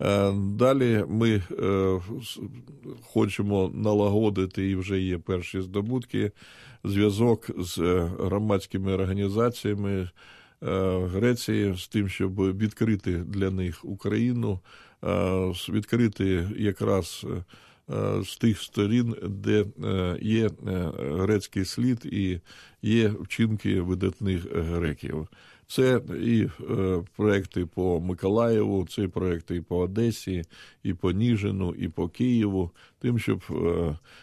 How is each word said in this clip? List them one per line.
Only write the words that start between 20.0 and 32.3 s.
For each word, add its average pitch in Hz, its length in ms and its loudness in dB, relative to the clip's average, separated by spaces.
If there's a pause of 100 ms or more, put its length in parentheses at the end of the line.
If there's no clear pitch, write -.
є, 110 240 2
е, 92 520 -4
грецький 95 680 0
слід 123 400 -2
і 92 340 -2 (420)
є 113 260 4
вчинки 101 760 0
видатних 92 720 -2
греків. 82 720 -2 (400)
Це 127 340 4 (200)
і, 110 260 4 (220)
е, 92 340 0 (120)
проекти 98 500 2
по 90 340 0
Миколаєву, 98 920 2
це 107 140 -4
і 90 40 -2
проекти 87 480 -2
і 85 60 -4
по 87 160 -4
Одесі, 95 680 -2 (400)
і 98 100 0
по 90 180 0
Ніжину, 98 640 0
і 95 100 -4
по 87 200 -4
Києву. 104 640 0 (280)